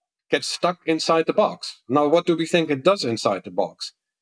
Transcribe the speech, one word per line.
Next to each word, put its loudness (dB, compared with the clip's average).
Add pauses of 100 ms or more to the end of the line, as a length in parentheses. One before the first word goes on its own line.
(320)
gets -2
stuck -4
inside 2
the 0
box. -2
Now, 2
what 4
do 2
we -4
think 0
it -2
does 2
inside -2
the -16
box? -6 (280)